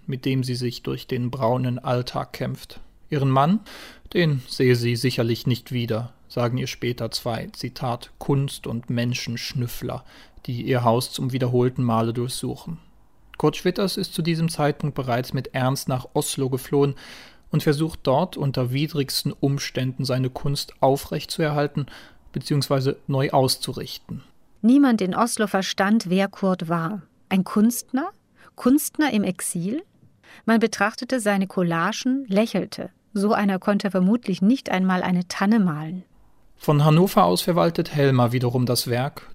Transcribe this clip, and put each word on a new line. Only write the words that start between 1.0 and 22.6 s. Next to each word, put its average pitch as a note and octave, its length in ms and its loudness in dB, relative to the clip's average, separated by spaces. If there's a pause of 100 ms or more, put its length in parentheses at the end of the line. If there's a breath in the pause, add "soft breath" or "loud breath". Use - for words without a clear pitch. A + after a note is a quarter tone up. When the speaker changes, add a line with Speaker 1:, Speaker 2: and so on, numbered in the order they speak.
Speaker 1:
den B2 240 -4
braunen B2+ 480 0
Alltag B2+ 540 -4
kämpft. - 440 -10 (320)
Ihren C#3 200 0
Mann, C#3+ 280 4 (540 loud breath)
den D3+ 340 2
sehe B2+ 300 4
sie A#2+ 180 0
sicherlich A#2 540 0
nicht - 240 -2
wieder, A#2 400 -2 (160)
sagen A#2+ 280 -2
ihr C3 120 -4
später A#2+ 420 -4
zwei, - 420 -6
Zitat, - 640 -8
"Kunst- C#3 500 -2
und A#2+ 220 -6
Menschenschnüffler", A#2+ 1120 -4 (420 loud breath)
die B2 160 -6
ihr B2 220 2
Haus A#2+ 260 2
zum C3 220 -4
wiederholten B2+ 500 2
Male A#2 300 2
durchsuchen. B2+ 640 -6 (600)
Kurt D3+ 180 2
Schwitters F#3 400 -2
ist - 180 -6
zu F3+ 80 -2
diesem E3 260 0
Zeitpunkt D3 460 -2
bereits B2+ 380 -2
mit C3 200 -6
Ernst C3 360 0
nach B2+ 240 -2
Oslo C#3 360 -2
geflohen C#3 460 0 (580 loud breath)
und D#3 100 2
versucht D#3 400 0
dort D3 340 2
unter B2+ 360 -2
widrigsten C#3+ 600 -2
Umständen C3+ 720 -2
seine B2+ 260 0
Kunst - 500 -4
aufrechtzuerhalten D3 1080 0 (460 loud breath)
beziehungsweise C3+ 640 0 (100)